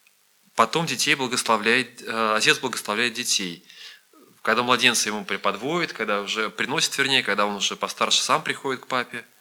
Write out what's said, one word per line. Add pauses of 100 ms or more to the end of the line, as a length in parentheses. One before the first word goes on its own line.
(560)
Потом
детей
благословляет,
э,
отец
благословляет
детей. (800)
Когда
младенца
ему
преподвоит,
когда
уже
приносит,
вернее,
когда
он
уже
постарше
сам
приходит
к
папе, (180)